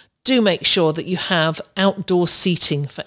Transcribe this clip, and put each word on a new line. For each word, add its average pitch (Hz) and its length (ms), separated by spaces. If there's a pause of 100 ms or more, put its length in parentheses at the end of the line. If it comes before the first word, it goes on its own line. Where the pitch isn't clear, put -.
(240)
do 254 180
make 190 240
sure 160 280
that 165 120
you 180 120
have 160 420 (160)
outdoor 190 520
seating 151 600
for - 200